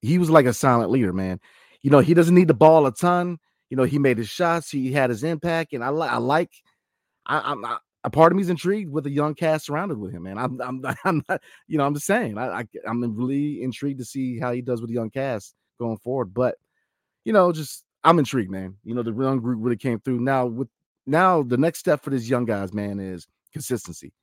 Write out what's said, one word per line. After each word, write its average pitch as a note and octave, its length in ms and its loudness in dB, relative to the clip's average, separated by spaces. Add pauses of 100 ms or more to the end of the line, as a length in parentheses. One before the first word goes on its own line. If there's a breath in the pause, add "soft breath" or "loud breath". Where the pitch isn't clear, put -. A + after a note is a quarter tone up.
he D3 160 2
was E3+ 120 2
like D#3 160 6
a B2 80 2
silent A#2 360 2
leader, A2+ 220 2
man. F#2 300 -4 (400 soft breath)
You C#3 100 2
know, C#3+ 80 8
he D3+ 140 4
doesn't E3+ 220 6
need F3+ 120 6
the D#3 60 6
ball D#3 340 8
a B2 60 0
ton. F3 440 0 (320)
You C#3 60 -6
know, C3 80 4
he C3+ 160 0
made C3 180 4
his A2+ 120 -6
shots. E3+ 420 -2
He C3 220 -4
had C3+ 160 2
his A#2 160 -4
impact. E3 480 -4
And A#2+ 100 -6
I B2+ 60 -2
li-, D3+ 180 -2
I A#2+ 100 -2
like, D3+ 340 0 (720)
I, D3 140 -2
I'm, A#2+ 260 -6
I, A#2 120 -6 (280)
a B2 40 -4
part D#3+ 220 6
of F3+ 60 2
me G3 60 0
is E3+ 60 -4
intrigued F3+ 400 -2
with C#3 140 -6
the C#3+ 60 -6
young D3 260 -2
cast D#3 300 -2
surrounded D#3 320 -6
with G2+ 160 -8
him, E2+ 100 -12
man. F#2+ 140 -10
I'm, B2 240 -6
I'm, B2+ 240 -8 (100)
<laughs> - 80 -20
I'm E3+ 240 0
not, F#3+ 140 -4 (260 soft breath)
you D#3+ 100 -4
know, C#3+ 80 2
I'm D3 80 0
just D3 120 -8
saying, G3 320 -2
I, A2 220 -6
I, A#2 60 -8 (220)
I'm A#2 300 -4
really C#3 440 -4
intrigued C3 380 -6
to B2 60 -10
see B2+ 340 -6
how B2 140 -4
he B2 80 -4
does A#2+ 180 -4
with A#2 100 -10
the A#2 60 -6
young A2+ 140 -4
cast C3 440 -6 (240)
going A2+ 200 -6
forward. A#2+ 360 -6
But, B2 220 0 (720)
you A3 80 -2
know, F#3 180 6
just, D#3 320 -8 (200)
I'm E3 160 6
intrigued, A#2 320 0
man. F#2+ 320 -10
You A2 100 -8
know, A#2+ 80 -4
the A2+ 100 -4
young C3 280 0
group A#2 220 -2
really A#2 140 0
came A#2 240 -4
through. B2+ 200 -4
Now, C3 260 0
with, A#2+ 240 -6 (380)
now E3+ 340 4
the B2 160 0
next D#3+ 220 2
step D3+ 240 0
for C#3+ 80 -6
these A#2+ 180 -4
young B2 160 0
guys, G2 260 -4
man, G2+ 280 -6
is F#2 280 -10 (240)
consistency. A2 720 -8